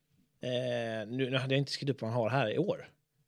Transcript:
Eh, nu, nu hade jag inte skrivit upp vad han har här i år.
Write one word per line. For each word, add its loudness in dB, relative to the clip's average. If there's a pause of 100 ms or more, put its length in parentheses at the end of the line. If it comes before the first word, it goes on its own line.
(440)
Eh, -2
nu, 0
nu 2
hade 2
jag 6
inte -4
skrivit -2
upp -12
vad -2
han 2
har 2
här 2
i 0
år. -2 (380)